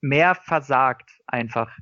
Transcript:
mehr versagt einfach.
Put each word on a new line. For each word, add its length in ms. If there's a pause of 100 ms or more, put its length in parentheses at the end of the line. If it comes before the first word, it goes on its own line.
mehr 320
versagt 800 (160)
einfach. 420 (120)